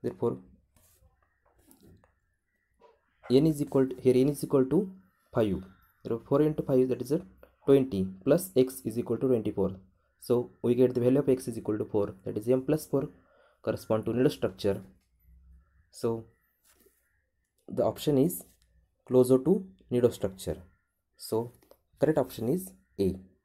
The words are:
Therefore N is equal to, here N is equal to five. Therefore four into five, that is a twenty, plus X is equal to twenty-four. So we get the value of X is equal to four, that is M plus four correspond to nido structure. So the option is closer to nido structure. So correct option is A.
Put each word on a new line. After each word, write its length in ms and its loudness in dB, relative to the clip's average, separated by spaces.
Therefore 360 -4
N 160 4
is 140 -2
equal 260 0
to, 140 -8
here 160 4
N 120 4
is 140 -6
equal 220 2
to 260 -2
five. 300 0
Therefore 240 -6
four 140 2
into 200 0
five, 280 2
that 120 -4
is 120 -4
a 80 -2
twenty, 400 4
plus 320 0
X 260 2
is 160 -6
equal 180 -4
to 100 -2
twenty-four. 500 0
So 320 -2
we 100 2
get 200 4
the 60 0
value 200 4
of 100 -2
X 180 2
is 120 -8
equal 180 -4
to 80 -4
four, 300 -2
that 120 -6
is 120 -8
M 140 2
plus 240 -4
four 200 -2
correspond 440 -4
to 80 -2
nido 160 2
structure. 520 -4
So 340 -6
the 160 -2
option 340 0
is 260 0
closer 320 6
to 280 0
nido 200 2
structure. 480 -8
So 380 -6
correct 180 2
option 320 -4
is 220 -4
A. 160 0